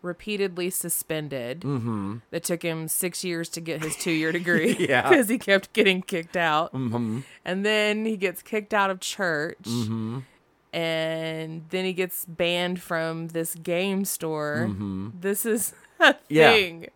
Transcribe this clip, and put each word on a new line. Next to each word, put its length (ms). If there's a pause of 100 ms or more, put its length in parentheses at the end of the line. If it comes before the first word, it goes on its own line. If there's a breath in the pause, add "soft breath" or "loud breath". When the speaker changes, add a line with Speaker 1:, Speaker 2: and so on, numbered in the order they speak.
Speaker 1:
repeatedly 680
suspended. 920
Speaker 2:
Mm-hmm. 560 (140)
Speaker 1:
It 120
took 180
him 280
six 340
years 260
to 120
get 220
his 120
two-year 380
degree 440
Speaker 2:
<laughs> 120
Yeah. 140
Speaker 1:
<laughs> 60
'cause 200
he 80
kept 360
getting 280
kicked 340
out. 380
Speaker 2:
Mm-hmm. 460 (260 loud breath)
Speaker 1:
And 200
then 400
he 120
gets 240
kicked 320
out 160
of 100
church. 640
Speaker 2:
Mm-hmm. 560 (540 soft breath)
Speaker 1:
And 960
then 160
he 80
gets 320
banned 560
from 480
this 260
game 500
store. 640
Speaker 2:
Mm-hmm. 400 (100)
Speaker 1:
This 260
is 280 (140)
<laughs> 120
a 160 (140)
Speaker 2:
Yeah. 220
Speaker 1:
thing. 440